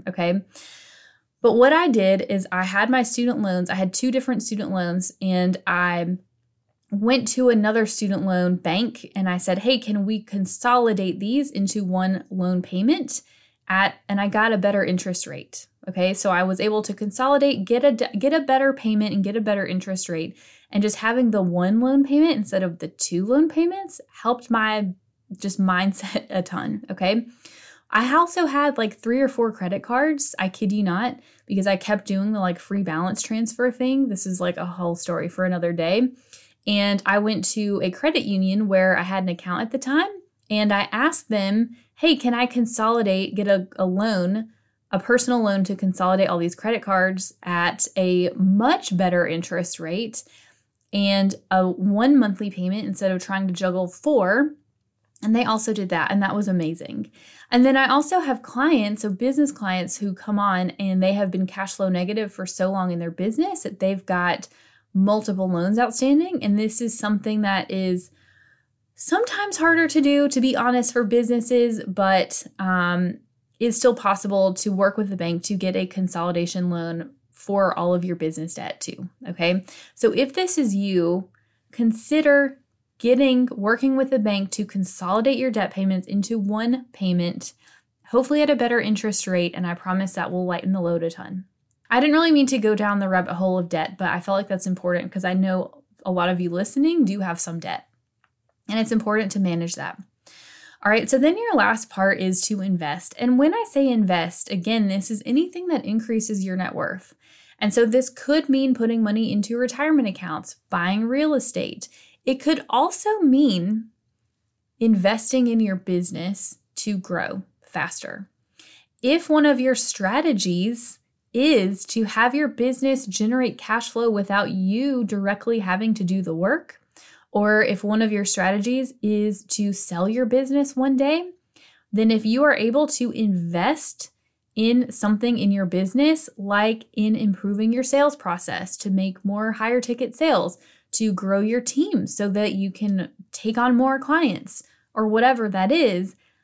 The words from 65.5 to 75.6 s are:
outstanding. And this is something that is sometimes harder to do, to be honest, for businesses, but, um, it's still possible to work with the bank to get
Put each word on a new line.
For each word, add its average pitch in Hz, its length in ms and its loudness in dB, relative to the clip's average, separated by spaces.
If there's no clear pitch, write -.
outstanding. 277 640 2
And 208 160 2
this 214 220 -2
is 233 180 -4
something 214 440 -2
that 196 280 0
is 185 400 -2
sometimes 415 640 -2
harder 330 280 4
to 311 140 0
do, 285 280 4
to 269 120 0
be 262 160 2
honest, 247 360 0
for 240 120 0
businesses, 240 800 2
but, 190 580 0
um, 180 600 0
it's 233 160 0
still 240 180 4
possible 196 600 0
to 202 180 -4
work 196 240 2
with 208 140 -2
the 190 60 -4
bank 170 280 -4
to 208 100 -4
get 185 220 -2